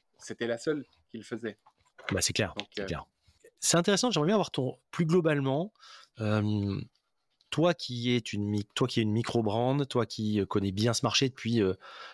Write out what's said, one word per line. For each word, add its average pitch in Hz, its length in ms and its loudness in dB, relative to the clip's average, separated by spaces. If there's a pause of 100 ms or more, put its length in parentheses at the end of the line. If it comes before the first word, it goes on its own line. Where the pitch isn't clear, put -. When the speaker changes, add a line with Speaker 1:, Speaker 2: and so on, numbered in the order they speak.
(200)
Speaker 1:
C'était - 280 -6
la 117 100 -2
seule 156 280 -4 (240)
qui - 80 -12
le 107 60 -12
faisait. 110 340 -8 (540)
Speaker 2:
Bah, 95 100 0
c'est - 120 -2
clair, 98 240 -2
Speaker 1:
Donc, - 180 -10
Speaker 2:
c'est 104 80 -6
Speaker 1:
euh, - 20 -8
Speaker 2:
clair. 82 200 -8 (540)
C'est - 180 2
intéressant, 202 320 2
j'aimerais 160 180 2
bien 214 80 4
avoir 180 160 0
ton, 131 260 -4 (140)
plus 170 140 0
globalement, 156 680 2 (460)
euh, 104 600 0 (680)
toi 170 240 2
qui 123 420 -2
es 120 40 4
une 104 280 -4
mi-, 104 280 -2
toi 131 120 2
qui 120 120 -2
es 113 40 4
une 107 80 2
micro-brand, 120 760 0
toi 120 180 0
qui, 107 340 -2
euh, 95 60 2
connais 98 260 0
bien 110 220 2
ce - 100 -4
marché 120 240 2
depuis, 117 340 0
euh, 92 120 4 (400)